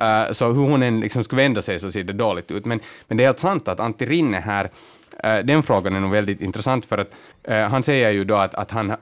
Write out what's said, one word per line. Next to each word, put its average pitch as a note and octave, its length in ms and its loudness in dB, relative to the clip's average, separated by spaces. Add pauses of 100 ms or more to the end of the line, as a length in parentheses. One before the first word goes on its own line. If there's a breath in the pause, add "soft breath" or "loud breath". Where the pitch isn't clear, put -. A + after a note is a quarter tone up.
Eh, A2 320 2
så A#2+ 200 0
hur C#3 160 2
hon C#3 140 4
än A2+ 180 2
liksom A2 240 -2
skulle C3 180 0
vända B2 200 2
sig F#2+ 180 -4
så F#2+ 100 -8
ser F#2+ 120 -6
det F#2 100 -6
dåligt G2+ 380 -4
ut. G2+ 140 -6
Men, A#2 160 -4 (280 loud breath)
men A2+ 80 -2
det A#2+ 80 4
är - 40 8
helt B2+ 100 2
sant F#3 300 -2
att F#2 120 -4
Antti A#2 260 -4
Rinne C3 340 0
här, G2+ 300 -2 (540 loud breath)
eh, A2 140 2
den C#3 240 2
frågan G2 340 2
är F#2+ 40 0
nog F#2+ 100 0
väldigt G2+ 300 0
intressant G#2+ 460 -2
för G#2 120 -2
att, G2 120 -4 (320 loud breath)
eh, G#2+ 260 0
han C3 140 0
säger B2+ 280 2
ju G2+ 140 0
då G#2 120 0
att, F#2+ 180 0
att - 160 -6
han, A2 320 -4